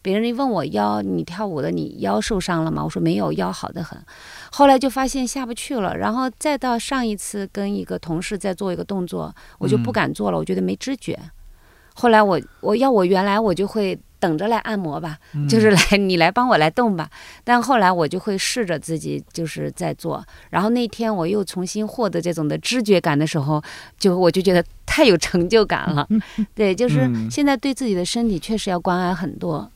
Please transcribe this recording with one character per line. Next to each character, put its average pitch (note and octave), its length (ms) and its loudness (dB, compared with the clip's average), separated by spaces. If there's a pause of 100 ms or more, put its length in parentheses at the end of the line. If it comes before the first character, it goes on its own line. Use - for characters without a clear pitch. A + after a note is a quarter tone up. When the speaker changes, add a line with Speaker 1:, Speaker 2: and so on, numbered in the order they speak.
Speaker 1:
别 F#3+ 160 -2
人 A3+ 120 0
一 A#3+ 40 -2
问 C4 160 -2
我 F3+ 180 0
腰 G#3 360 -2
，“你 F#3 220 -2
跳 F3 200 -10
舞 E3+ 160 -6
的， D#3+ 120 -2
你 D#3+ 260 -6
腰 G3+ 220 0
受 G#3 200 -2
伤 E3 240 -2
了 D#3+ 60 -2
吗？” D3+ 160 -4
我 - 20 -4
说 E3+ 140 -4
：“没 E3 140 2
有， F3 160 -2
腰 F#3 200 -4
好 - 160 -10
得 - 140 -10
很。” - 160 -14 (520)
后 C#4+ 180 4
来 C4+ 100 8
就 C4+ 100 0
发 C4+ 180 -2
现 C4 200 -4
下 C4+ 180 -6
不 A#3 80 -10
去 B3+ 280 -6
了， F3 180 -2
然 G3+ 160 -2
后 C4 240 -2
再 D4+ 180 -2
到 B3+ 220 -2
上 B3+ 260 -4
一 G#3+ 120 -2
次 G3 360 -8
跟 G3+ 220 -4
一 F#3+ 100 -4
个 F3 140 -6
同 E3 240 -4
事 G3+ 160 -6
在 F#3+ 160 -4
做 F#3+ 180 -4
一 E3+ 40 -4
个 E3+ 80 -6
动 F#3 200 -4
作， E3 300 -8 (240)
我 - 100 -2
就 C3 80 4
不 A#2+ 160 0
敢 G#3+ 220 0
做 G#3 160 -2
了， E3+ 80 0
Speaker 2:
嗯。 - 0 -
Speaker 1:
我 D#3 60 -2
觉 F#3 100 -2
得 F#3+ 80 -2
没 F#3 140 0
知 C4 200 -6
觉。 - 220 -8 (760)
后 - 160 2
来 G#3+ 120 8
我， G3 180 4 (200)
我 G#3 160 0
要 C4 140 4
我 G#3 140 4
原 F#3 200 4
来 G3+ 140 2
我 A3 140 2
就 F3 140 0
会 G3 320 -2 (220)
等 E3 180 0
着 F#3+ 80 -2
来 A3+ 120 2
按 G#3+ 200 -4
摩 D#3+ 220 -6
吧， D#3+ 180 -10 (160)
Speaker 2:
嗯。 D3 140 -2
Speaker 1:
就 A3 120 4
是 G#3+ 120 6
来， G3 260 6
你 F#3+ 180 2
来 E3 140 6
帮 B3 180 2
我 G#3+ 80 4
来 D#3 140 4
动 A3 260 2
吧。 D#3 140 -6 (320)
但 A#3+ 180 4
后 A#3+ 180 2
来 F#3 120 6
我 F3 160 2
就 F3 140 -4
会 F#3+ 180 -2
试 - 260 -2
着 E3+ 140 -2
自 D#3+ 180 -6
己 D3 260 -6 (100)
就 E3 120 -4
是 D3+ 280 -6
在 E3 200 -6
做， D#3 320 -6 (240)
然 E3+ 140 0
后 G#3+ 80 2
那 A#3+ 180 2
天 A3 260 -4
我 E3+ 120 -2
又 G3+ 180 0
重 F#3 220 -6
新 G#3+ 200 -4
获 G#3+ 220 -2
得 E3+ 140 -4
这 F3 100 -2
种 D#3+ 140 -2
的 D3+ 120 -2
知 A#3 220 -2
觉 G3+ 200 4
感 D3 180 2
的 D#3 80 2
时 D#3 100 -2
候， D3+ 260 0 (360)
就， F#3 180 2
我 F3+ 140 6
就 F#3+ 100 0
觉 F#3 140 4
得 E3+ 100 4 (220)
太 - 180 4
有 G3+ 140 8
成 F3 300 0
就 A3 180 4
感 - 240 -2
了。 D3 180 0 (220)
Speaker 2:
<laughs> - 240 -4
Speaker 1:
对， G3+ 180 2
就 G3 160 0
是 D3 120 2
Speaker 2:
嗯。 A2 280 0
Speaker 1:
现 C#4+ 160 0
在 C#4 120 4
对 C4+ 180 -2
自 - 100 -6
己 G#3+ 100 0
的 F3+ 100 0
身 A#3 240 -2
体 F#3+ 100 0
确 A3 180 -4
实 G3+ 140 -4
要 F3+ 100 0
关 F3+ 180 0
爱 F3+ 140 0
很 E3+ 240 -6
多。 E3 400 -6